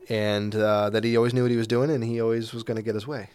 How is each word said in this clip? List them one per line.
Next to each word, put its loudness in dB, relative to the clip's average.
and, -2
uh, 2
that 0
he 0
always 4
knew 2
what 2
he 2
was 0
doing, 2
and 0
he -2
always 0
was -10
gonna -4
get -2
his -6
way. -8